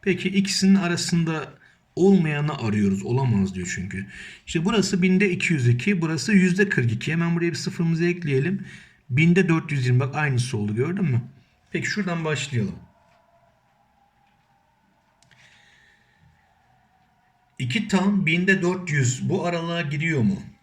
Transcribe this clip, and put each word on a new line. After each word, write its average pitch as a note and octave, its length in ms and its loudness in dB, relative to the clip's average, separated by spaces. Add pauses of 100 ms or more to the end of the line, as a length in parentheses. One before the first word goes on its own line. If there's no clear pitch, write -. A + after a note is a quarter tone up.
Peki F#3 260 -2
ikisinin G3 460 4
arasında E3+ 680 0 (520)
Olmayanı D#3 640 4
arıyoruz. G2+ 460 0
Olamaz A#2 500 0
diyor F2+ 200 -8
çünkü. F#2+ 320 -8 (400)
İşte E3 180 -4
burası G3 380 0
binde F#3 280 4
iki - 220 -2
yüz B2+ 160 2
iki, D#3+ 320 2
burası D#3+ 320 -2
yüzde F#3 360 4
kırk A#2+ 240 0
iki. C#3+ 200 -4
Hemen E3+ 240 0
buraya E3+ 140 0
bir D#3+ 60 -8
sıfırımızı E3 480 -2
ekleyelim. F3 600 -2 (440)
Binde E3+ 380 4
dört D#3+ 240 0
yüz C3 140 -2
yirmi, B2 140 4
bak B2+ 140 -2
aynısı C#3 420 -2
oldu, G#2 180 -2
gördün E3+ 300 -2
mü? C3 160 0 (500)
Peki - 160 -4
şuradan F3 380 -4
başlayalım. A#2 500 -4 (4000)
İki C#3+ 300 -4
tam F#3+ 380 2
binde F3+ 360 2
dört F3+ 280 -2
yüz C3 380 -2
bu E3+ 180 -2
aralığa E3+ 360 -4
giriyor D3 400 -2
mu? G2 200 0 (200)